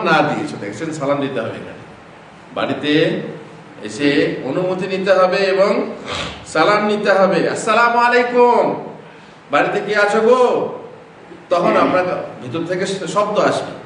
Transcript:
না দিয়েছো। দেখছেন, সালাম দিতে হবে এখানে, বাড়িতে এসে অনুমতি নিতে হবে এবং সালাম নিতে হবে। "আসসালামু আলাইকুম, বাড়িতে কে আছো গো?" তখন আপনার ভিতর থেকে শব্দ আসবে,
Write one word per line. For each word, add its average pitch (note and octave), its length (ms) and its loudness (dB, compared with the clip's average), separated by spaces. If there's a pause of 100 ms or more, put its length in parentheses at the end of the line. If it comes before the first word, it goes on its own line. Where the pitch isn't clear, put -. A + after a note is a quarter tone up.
না D#3 160 4
দিয়েছো। - 400 -2
দেখছেন, G#2+ 320 -8
সালাম C#3 280 -2
দিতে B2+ 180 -4
হবে G#2+ 220 -6
এখানে, F2 220 -16 (720)
বাড়িতে C#3 360 -2 (920)
এসে C#3 260 -2 (340)
অনুমতি F3+ 440 -2
নিতে F#3+ 260 -2
হবে F#3 260 4 (140)
এবং G3+ 180 4 (760)
সালাম G3+ 400 2
নিতে G#3 240 0
হবে। F#3 280 4 (100)
"আসসালামু A#3 500 2
আলাইকুম, A#3+ 640 4 (880)
বাড়িতে F3+ 340 2
কে G#3 100 -2
আছো G#3 260 2
গো?" B3 200 6 (1080)
তখন F3 280 2
আপনার F3+ 280 2 (340)
ভিতর C3 300 -8
থেকে F#3 160 -2 (220)
শব্দ G3+ 320 -2
আসবে, - 340 -2 (120)